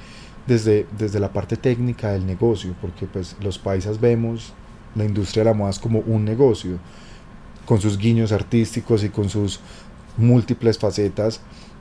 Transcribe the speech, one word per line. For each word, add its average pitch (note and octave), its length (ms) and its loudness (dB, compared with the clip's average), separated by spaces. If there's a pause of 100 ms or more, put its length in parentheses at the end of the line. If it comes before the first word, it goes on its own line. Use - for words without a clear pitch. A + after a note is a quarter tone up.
(460)
desde, G#2+ 400 4 (100)
desde G#2 240 -2
la G2 140 -2
parte G2+ 240 -4
técnica A#2+ 540 -2
del F#2+ 120 -2
negocio, F#2+ 560 0
porque, G2 240 -8
pues, F2+ 380 -8
los G2 160 -4
paisas G2+ 420 -4
vemos A#2 540 0 (400)
la G#2+ 100 0
industria G#2 400 0
de A2+ 60 4
la A2+ 40 4
moda G#2 140 0
es F#2+ 100 -4
como A2+ 200 0
un G#2+ 260 0
negocio, G#2+ 540 2 (880)
con A2 160 2
sus G2+ 160 0
guiños A2+ 340 2
artísticos A2 720 0
y G2+ 60 -2
con G2+ 180 -2
sus G2+ 320 -2 (560)
múltiples A2+ 600 4
facetas, G#2 640 -2 (380)